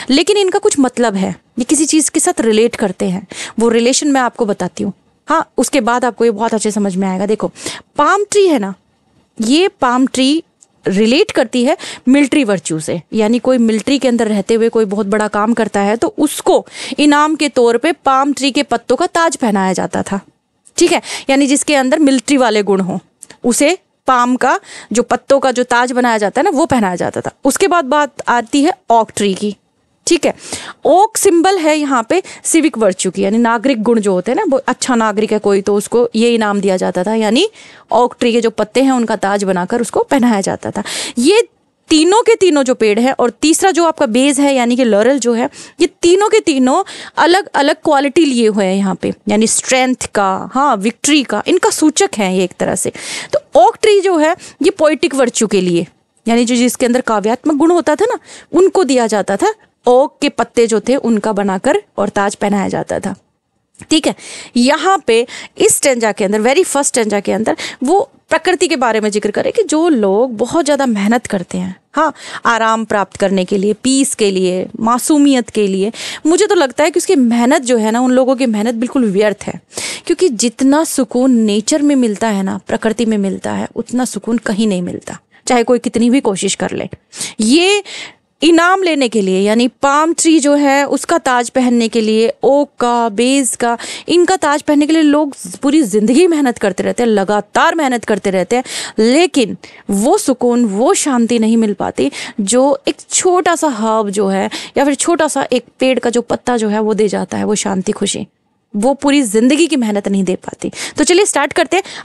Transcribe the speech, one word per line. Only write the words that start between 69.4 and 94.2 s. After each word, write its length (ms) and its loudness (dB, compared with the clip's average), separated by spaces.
कि 100 0
जो 260 0
लोग 480 0
बहुत 280 -2
ज़्यादा 200 0
मेहनत 420 0
करते 300 -6
हैं, 240 -8
हाँ, 200 0
आराम 400 0
प्राप्त 320 -2
करने 280 0
के 120 -2
लिए, 160 0
पीस 420 -2
के 160 0
लिए, 360 -2
मासूमियत 720 2
के 180 -2
लिए, 240 -2
मुझे 220 2
तो 80 2
लगता 280 0
है 80 2
कि 80 -2
उसकी 160 0
मेहनत 460 2
जो 160 0
है 140 0
ना, 80 0
उन 120 2
लोगों 240 2
की 100 -2
मेहनत 300 -2
बिल्कुल 360 -2
व्यर्थ 320 0
है, 180 -10
क्योंकि 240 0
जितना 540 0
सुकून 480 0
नेचर 500 0
में 140 2
मिलता 320 0
है 160 -2
ना, 240 -4
प्रकृति 380 -2
में 120 0
मिलता 340 -4
है, 240 -6
उतना 300 -4
सुकून 320 -6
कहीं 300 -2
नहीं 140 -2
मिलता, 380 -10
चाहे 160 2
कोई 160 2
कितनी 300 0
भी 100 2
कोशिश 360 -2
कर 160 -6
ले। 180 -8
ये 440 2
इनाम 400 4
लेने 260 0
के 120 0
लिए, 180 0
यानी 280 2
पाम 320 2
ट्री 260 2
जो 160 2
है 320 2
उसका 300 -2
ताज 320 0
पहनने 380 2
के 140 0
लिए, 320 2
ओक 360 2
का, 300 0
बेज 460 0
का, 220 -2
इनका 260 4